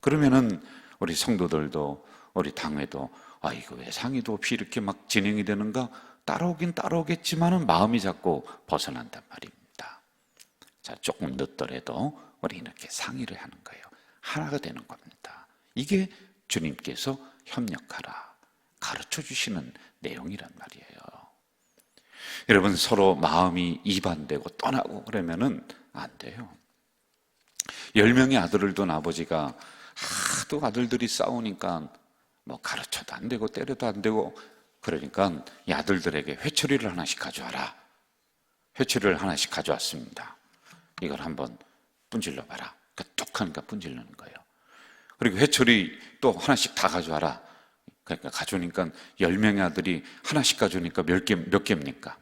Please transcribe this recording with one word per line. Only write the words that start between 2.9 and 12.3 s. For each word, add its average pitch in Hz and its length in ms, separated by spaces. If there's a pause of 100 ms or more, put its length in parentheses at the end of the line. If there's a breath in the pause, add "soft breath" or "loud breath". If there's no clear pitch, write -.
"아, 73 120
이거 - 220
왜 62 160
상의도 120 420
없이 104 220
이렇게 110 260
막 101 280
진행이 104 360
되는가?" 107 460 (340 loud breath)
따라오긴 175 500
따라오겠지만은 170 920
마음이 110 340
자꾸 87 440 (220 loud breath)
벗어난단 - 640
말입니다. - 760 (760)
자, - 200
조금 - 360
늦더라도 67 840 (200 loud breath)